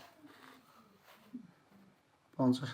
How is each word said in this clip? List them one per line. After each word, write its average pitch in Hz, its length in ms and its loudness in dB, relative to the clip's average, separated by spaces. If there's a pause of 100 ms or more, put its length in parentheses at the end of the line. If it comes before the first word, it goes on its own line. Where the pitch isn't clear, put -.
(2250)
পঞ্চাশ 127 380 6